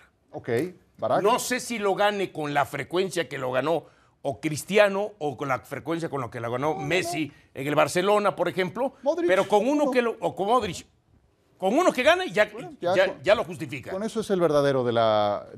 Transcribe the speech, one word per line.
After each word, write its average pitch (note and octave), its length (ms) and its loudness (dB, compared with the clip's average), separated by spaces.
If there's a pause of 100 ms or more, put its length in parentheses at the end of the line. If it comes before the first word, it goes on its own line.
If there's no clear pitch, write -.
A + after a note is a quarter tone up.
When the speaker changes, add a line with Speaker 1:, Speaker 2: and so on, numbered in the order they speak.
(320)
Speaker 1:
Ok, C3 180 -10 (480)
Barak. A#2+ 260 0
Speaker 2:
No A3+ 160 4
sé B3 200 -2
si A#3+ 200 -6
lo G3+ 160 0
gane G3+ 360 0
con D3 220 -4
la C#3 120 2
frecuencia E3 640 -4
que C#3 80 -8
lo B2+ 140 -4
ganó C#3 340 0 (360)
o C#3 180 -6
Cristiano G3 800 2
o D3 180 -4
con C#3+ 100 -6
la B2+ 120 -2
frecuencia D#3 500 -6
con C#3 120 -6
la A#2 100 -8
que A#2+ 80 -10
lo A#2 120 -6
ganó C#3 240 -2
Speaker 1:
No, D#3 60 -8
no, C#3+ 40 -8
Speaker 2:
Messi E3 420 -2
Speaker 1:
no. - 60 -20 (220)
Speaker 2:
en C3+ 120 -8
el D3 80 -2
Barcelona, F#3 600 2
por F3 120 -2
ejemplo, F#3 460 -4 (100)
Speaker 1:
Modric, E4 240 0
Speaker 2:
pero F#3+ 200 4
con G#3 200 4
uno D4 180 2
Speaker 1:
no. B3+ 60 0
Speaker 2:
que B3+ 100 2
lo, A#3 180 -2
o D#3 160 -4
con F#3+ 120 -2
Modric, G#3+ 380 0 (720)
con F#3+ 200 0
uno F4 140 2
que B3+ 120 -2
gane F4 280 4
ya, G#3 200 2
Speaker 1:
Bueno, C#4+ 280 -12
Speaker 2:
ya, F3 160 0
Speaker 1:
ya F#3+ 120 4
con - 160 -8
Speaker 2:
ya F#3+ 120 4
lo A3+ 80 2
justifica. D3 480 -10
Speaker 1:
con F#3+ 120 -6
eso A3+ 180 -6
es - 80 -6
el F#3+ 100 2
verdadero C#3+ 440 4
de A#2+ 100 0
la G#2+ 540 2 (100)